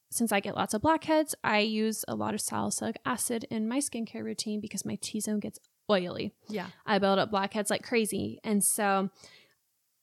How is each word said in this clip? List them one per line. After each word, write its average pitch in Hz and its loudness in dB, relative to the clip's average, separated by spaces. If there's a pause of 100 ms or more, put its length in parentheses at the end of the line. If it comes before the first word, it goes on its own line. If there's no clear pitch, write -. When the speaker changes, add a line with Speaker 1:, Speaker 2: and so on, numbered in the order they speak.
(120)
Speaker 1:
since 233 0
I 202 6
get 202 -2
lots - -2
of 214 0
blackheads, 311 4
I 214 4
use 220 2
a - -4
lot 214 -2
of 214 -4
salicylic 214 -2
acid 240 -2
in 220 0
my 240 0
skincare 226 -4
routine 214 -4
because 208 -6
my 208 -4
T-zone 214 -4
gets 208 -8 (320)
oily. 185 0 (140)
Speaker 2:
Yeah. 185 -6 (180)
Speaker 1:
I 208 2
build 196 4
up 170 2
blackheads 196 -2
like - -2
crazy. 208 0
And 208 2
so 196 2 (920)